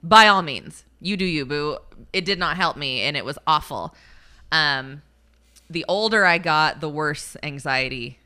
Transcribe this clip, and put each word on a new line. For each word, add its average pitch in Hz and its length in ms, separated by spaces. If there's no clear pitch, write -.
by 214 260
all 190 140
means, 143 420
you 196 160
do 190 80
you, 156 220
boo. 147 320
It 185 140
did 196 120
not 170 180
help 170 200
me, 131 260
and 147 140
it 135 80
was 135 220
awful. 147 480
Um, 143 480
the 165 180
older 208 380
I 175 120
got, 156 420
the 160 80
worse 151 540
anxiety 131 840